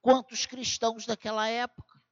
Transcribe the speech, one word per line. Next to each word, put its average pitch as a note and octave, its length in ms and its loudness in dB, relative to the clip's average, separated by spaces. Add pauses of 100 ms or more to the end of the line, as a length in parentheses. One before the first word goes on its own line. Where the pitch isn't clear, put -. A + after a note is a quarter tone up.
quanto B3+ 320 4
os - 120 -2
cristãos A3+ 600 -4
daquela G#3+ 420 -4
época. - 640 -6